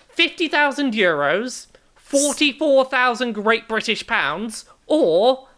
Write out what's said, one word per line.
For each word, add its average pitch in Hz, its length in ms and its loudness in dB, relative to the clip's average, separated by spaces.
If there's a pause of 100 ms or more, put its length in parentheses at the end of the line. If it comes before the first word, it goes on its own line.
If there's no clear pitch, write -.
fifty 330 380 -2
thousand 285 460 0
euros, 180 720 0 (280)
forty-four 277 920 0
thousand 247 480 -2
Great 214 340 -2
British 220 400 -4
pounds, 185 580 -4 (200)
or, 254 600 2 (100)